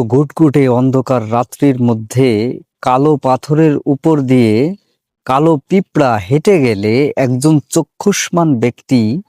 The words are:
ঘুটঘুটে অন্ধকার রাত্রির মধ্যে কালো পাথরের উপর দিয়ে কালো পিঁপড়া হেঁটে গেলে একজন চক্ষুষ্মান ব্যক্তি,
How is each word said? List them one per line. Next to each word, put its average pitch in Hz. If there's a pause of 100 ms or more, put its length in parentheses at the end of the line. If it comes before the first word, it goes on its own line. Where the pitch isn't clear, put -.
ঘুটঘুটে 143
অন্ধকার 127
রাত্রির 123
মধ্যে 120 (520)
কালো 135
পাথরের 147 (120)
উপর 151
দিয়ে 123 (720)
কালো 151 (120)
পিঁপড়া 151
হেঁটে 143
গেলে 110 (220)
একজন 131 (140)
চক্ষুষ্মান - (120)
ব্যক্তি, 120 (260)